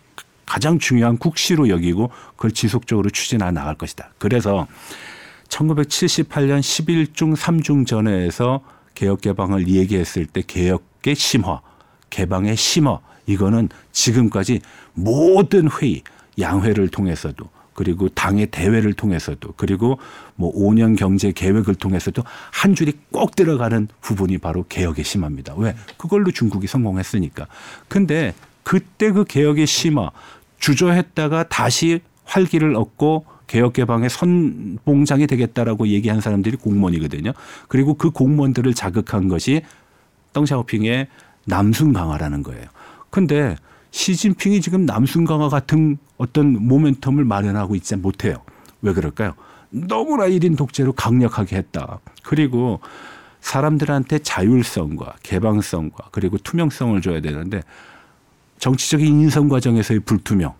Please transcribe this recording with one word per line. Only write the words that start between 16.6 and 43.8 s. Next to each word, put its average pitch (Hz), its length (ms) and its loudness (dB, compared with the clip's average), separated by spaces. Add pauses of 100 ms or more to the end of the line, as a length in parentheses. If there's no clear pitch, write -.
통해서도, 87 600 -6 (240)
그리고 92 360 -2
당의 101 380 0
대회를 104 460 0
통해서도, 85 640 -4
그리고 104 420 -2 (380)
뭐, 87 180 -2
오 101 200 2
년 110 240 4
경제 98 340 2
계획을 98 440 0
통해서도 95 460 -4 (300)
한 196 240 2
줄이 147 160 0 (200)
꼭 - 260 -2
들어가는 120 500 2 (140)
부분이 92 380 -2
바로 87 280 -4
개혁의 78 380 -4
심화입니다. 73 500 -6
왜? 107 180 -2 (220)
그걸로 196 340 0
중국이 101 380 -2
성공했으니까. 95 800 -4 (400)
근데 156 480 0 (280)
그때 - 500 0
그 202 100 2
개혁의 147 440 2
심화, 143 440 0 (480)
주저했다가 165 880 0
다시 165 540 0 (240)
활기를 160 500 2
얻고 147 500 0 (220)
개혁 120 260 2
개방의 120 360 0
선봉장이 143 1160 2
되겠다라고 113 600 0
얘기한 104 320 2
사람들이 104 340 0
공무원이거든요. 87 800 -2 (340)
그리고 135 280 2
그 165 140 0
공무원들을 135 640 2
자극한 98 540 -2
것이 131 360 0 (680)
덩샤오핑의 127 760 -2 (400)
남순 107 440 2
강화라는 78 520 -2
거예요. 120 200 -14 (460)
근데 147 480 0 (320)